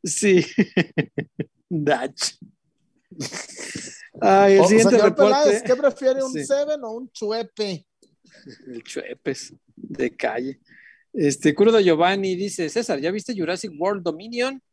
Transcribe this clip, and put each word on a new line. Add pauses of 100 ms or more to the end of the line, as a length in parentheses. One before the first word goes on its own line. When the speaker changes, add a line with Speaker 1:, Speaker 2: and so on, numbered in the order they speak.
Speaker 1:
Sí. (640)
<laughs>
Dach. (2000)
Ay,
el
Speaker 2:
O,
Speaker 1:
siguiente
Speaker 2:
señor
Speaker 1:
reporte. (100)
Speaker 2:
Peláez,
¿qué
prefiere,
un
Speaker 1:
Sí.
Speaker 2:
seven
o
un
chuepe? (840)
Speaker 1:
El
chuepes, (220)
de
calle. (540)
Este,
Curdo
Giovanni
dice,
"César,
¿ya
viste
Jurassic
World
Dominion? (120)